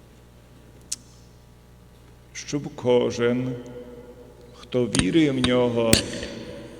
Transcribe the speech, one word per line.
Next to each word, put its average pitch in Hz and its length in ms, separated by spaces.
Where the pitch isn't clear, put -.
Щоб - 300
кожен, 120 800
хто - 320
вірує 160 440
в 127 180
Нього, 120 440